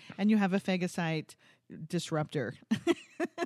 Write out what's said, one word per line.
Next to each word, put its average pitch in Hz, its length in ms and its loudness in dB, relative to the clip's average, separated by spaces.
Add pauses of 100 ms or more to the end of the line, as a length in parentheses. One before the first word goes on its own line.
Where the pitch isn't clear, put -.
(180)
and 208 120 4
you 220 60 6
have 196 160 4
a 196 80 2
phagocyte 175 760 -2 (520)
disruptor. 156 720 -2
<laughs> - 60 -20 (800)